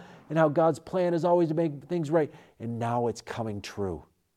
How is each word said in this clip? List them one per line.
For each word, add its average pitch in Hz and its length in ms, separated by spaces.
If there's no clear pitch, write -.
and 151 80
how 160 100
God's 160 320
plan 180 340
is 165 120
always 175 240
to 160 60
make 151 300
things 165 240
right, 156 220
and 117 200
now 120 280
it's 110 140
coming 110 400
true. 95 420